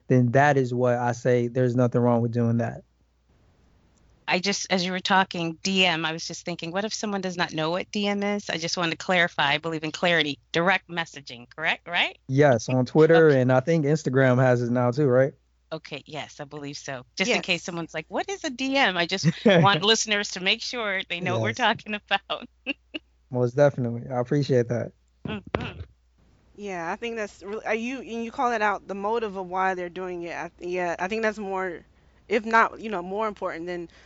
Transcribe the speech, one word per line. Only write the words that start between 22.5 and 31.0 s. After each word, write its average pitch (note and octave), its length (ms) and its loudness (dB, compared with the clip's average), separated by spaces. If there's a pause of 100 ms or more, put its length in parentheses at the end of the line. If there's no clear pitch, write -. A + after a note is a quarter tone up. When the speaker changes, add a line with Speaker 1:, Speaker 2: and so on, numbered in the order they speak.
Speaker 2:
<laughs> - 680 -14
Speaker 1:
Most B2 240 0
definitely. B2+ 540 2
I B2+ 100 -4
appreciate B2+ 500 2
that. A#2+ 220 -4 (340)
Speaker 2:
Mm-hmm. G#3+ 540 -6 (760)
Speaker 3:
Yeah, F3+ 360 -6
I G3+ 60 -6
think A#3 200 -8
that's G#3 260 -10
really, G3+ 220 -10
uh, F3 80 -2
you, A#3+ 260 -4
and A3+ 260 -8
you A3+ 60 -10
call B3 200 -2
it A3 100 -2
out, G3+ 260 -2
the F#3+ 80 -8
motive G#3 420 -4
of F#3+ 100 -8
why F#3 280 0
they're F3 140 -6
doing F3+ 340 -10
it. E3+ 120 -10
I, D3+ 140 -8 (100)
yeah, F3 380 -4
I F3+ 100 -4